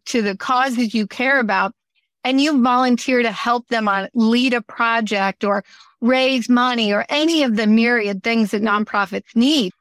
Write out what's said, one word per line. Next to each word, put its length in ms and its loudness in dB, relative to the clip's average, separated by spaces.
to 160 -2
the 160 -2
causes 560 -2
you 140 0
care 320 0
about 340 -2
and 160 0
you 220 2
volunteer 600 2
to 100 0
help 360 -4
them 220 -2
on, 240 -2
lead 400 2
a 80 0
project 840 -2
or 200 0
raise 480 0
money 460 2
or 160 0
any 340 0
of 140 0
the 100 0
myriad 560 2
things 280 0
that 100 -2
nonprofits 720 -4
need 460 2